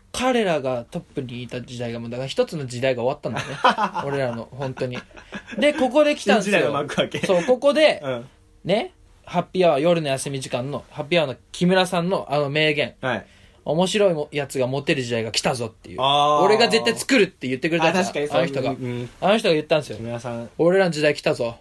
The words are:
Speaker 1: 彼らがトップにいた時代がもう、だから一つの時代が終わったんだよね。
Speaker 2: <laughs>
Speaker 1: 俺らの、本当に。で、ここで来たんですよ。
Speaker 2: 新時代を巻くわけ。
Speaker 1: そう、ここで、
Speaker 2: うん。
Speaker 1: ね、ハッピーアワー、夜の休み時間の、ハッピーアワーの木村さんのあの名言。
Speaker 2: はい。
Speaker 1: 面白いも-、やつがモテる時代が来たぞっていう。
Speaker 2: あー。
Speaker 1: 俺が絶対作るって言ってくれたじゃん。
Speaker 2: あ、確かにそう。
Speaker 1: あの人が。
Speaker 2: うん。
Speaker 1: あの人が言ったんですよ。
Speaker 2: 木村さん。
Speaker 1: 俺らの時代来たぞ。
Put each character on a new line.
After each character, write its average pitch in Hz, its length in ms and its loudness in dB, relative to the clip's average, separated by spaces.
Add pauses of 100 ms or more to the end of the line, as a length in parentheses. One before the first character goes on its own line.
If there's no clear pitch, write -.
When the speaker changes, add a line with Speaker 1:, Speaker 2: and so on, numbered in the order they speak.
(120)
Speaker 1:
彼 240 320 0
ら 165 180 0
が 127 280 -4
ト 175 100 -8
ッ - 20 -12
プ - 200 -10
に 123 220 -8
い 120 40 -14
た 123 140 -8
時 120 180 -12
代 117 140 -6
が 117 60 -8
も 117 80 -10
う、 - 20 -10
だ 120 80 -10
か 131 60 -6
ら 135 40 -8
一 247 180 0
つ 190 120 -8
の 143 100 -6
時 120 140 -8
代 131 140 2
が 120 80 -4
終 123 60 2
わ 143 60 -2
っ - 60 -18
た - 80 -6
ん 117 40 -6
だ 143 80 -4
よ - 60 -8
ね。 - 80 -10 (240)
Speaker 2:
<laughs> 175 260 -4
Speaker 1:
俺 139 120 -2
ら 123 180 -2
の、 117 160 -12
本 131 220 -8
当 127 140 -6
に。 123 100 -8 (600)
で、 285 160 4
こ 262 160 0
こ 294 140 6
で 196 120 2
来 - 100 -10
た - 100 4
ん - 20 6
で 196 60 0
す 196 60 -4
よ。 196 100 4
Speaker 2:
新 - 0 -
時 151 40 2
代 127 60 2
を 113 40 -2
巻 139 220 -4
く - 60 2
わ 131 60 0
け。 151 120 -6
Speaker 1:
そ 180 200 2
う、 170 60 0
こ 254 140 4
こ 285 140 4
で、 294 300 4
Speaker 2:
う 139 60 -4
ん。 123 160 -4 (400)
Speaker 1:
ね、 220 280 0 (320)
ハ - 140 -4
ッ 175 60 2
ピ - 160 -2
ー 180 60 6
ア 165 40 6
ワ 139 80 4
ー、 - 20 0
夜 170 200 4
の 151 80 -4
休 135 200 -4
み 139 100 -6
時 131 100 -10
間 131 220 -4
の、 123 180 -8
ハ - 120 -10
ッ 143 40 -8
ピ 143 120 0
ー - 20 4
ア 160 60 2
ワ 135 40 -4
ー 123 40 -6
の - 60 -20 (120)
木 - 140 -2
村 185 200 4
さ 175 140 -2
ん 170 100 -2
の 180 200 -2
あ 139 80 0
の 143 120 0
名 156 240 2
言。 139 280 -2
Speaker 2:
は 127 140 -2
い。 98 100 -8 (400)
Speaker 1:
面 170 220 0
白 196 240 4
い - 20 2
も-、 147 180 -6
や 143 140 -4
つ 135 140 -6
が 123 80 2
モ 139 160 -4
テ 175 100 2
る 139 80 -2
時 120 100 -4
代 113 120 0
が 110 80 -6
来 - 100 -2
た 151 140 0
ぞ 117 100 -4
っ 110 80 -8
て - 160 -20
い 90 60 -16
う。 - 40 -14
Speaker 2:
あ 143 420 4
ー。 143 40 6
Speaker 1:
俺 214 120 6
が 233 100 4
絶 220 180 2
対 233 100 0
作 - 220 0
る 208 60 6
っ 175 40 0
て - 200 -10
言 127 100 -4
っ - 20 -6
て 165 100 -2
く 156 40 -4
れ 170 80 2
た 160 100 4
じ 180 60 2
ゃ 185 40 2
ん。 - 40 0
Speaker 2:
あ、 - 20 -4
確 - 60 -8
か 147 60 -4
に 147 80 -2
そ - 80 -2
う。 - 20 2
Speaker 1:
あ - 40 2
の 131 60 0
人 135 140 -4
が。 127 80 -2
Speaker 2:
う 131 40 -2
ん。 123 360 -8 (100)
Speaker 1:
あ 170 100 -2
の 214 80 4
人 220 120 -2
が 170 60 4
言 151 80 0
っ - 20 -14
た 160 120 2
ん - 20 2
で 139 80 -6
す - 20 -10
よ。 107 80 -10
Speaker 2:
木 110 60 -12
村 117 160 -8
さ 120 180 -8
ん。 117 120 -12 (100)
Speaker 1:
俺 175 180 4
ら 190 80 6
の 175 60 0
時 151 100 -4
代 147 140 2
来 - 60 -14
た 156 120 0
ぞ。 120 280 -4